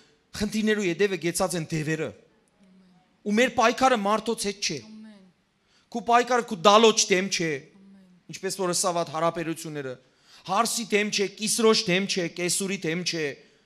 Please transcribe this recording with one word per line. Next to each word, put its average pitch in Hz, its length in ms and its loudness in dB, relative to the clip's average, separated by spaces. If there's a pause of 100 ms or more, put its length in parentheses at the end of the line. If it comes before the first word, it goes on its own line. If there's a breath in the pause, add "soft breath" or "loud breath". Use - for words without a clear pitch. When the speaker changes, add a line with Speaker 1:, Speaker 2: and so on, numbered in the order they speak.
(340 soft breath)
Speaker 1:
խնդիրներու 208 540 0
ետևը 185 360 0
գեցած 175 340 -2
են 156 120 -6
դևերը։ 156 400 -4 (1120)
Ու 208 100 -2
մեր 247 200 4
պայքարը 247 440 4
մարդոց 214 480 -2
հետ 202 140 -6
չէ։ 160 240 -4
Speaker 2:
Ամեն։ 214 380 -20 (720 soft breath)
Speaker 1:
Քու 233 120 -6
պայքարը 240 460 2
քու 214 100 -8
դալոճ 214 480 6
դեմ 190 220 0
չէ։ 165 200 -2
Speaker 2:
Ամեն։ - 840 -14
Speaker 1:
Ինչպես 185 240 -8
որ 180 160 0
ասավ 175 260 0
այդ 160 140 -4
հարաբերությունները։ 160 800 -4 (500 soft breath)
Հարսի 226 400 0
դեմ 208 300 0
չէ, 202 180 0
կիսրոջ 220 520 2
դեմ 185 260 0
չէ, 180 240 -2
կեսուրի 180 500 -4
դեմ 165 200 -2
չէ։ 165 220 -4 (400 soft breath)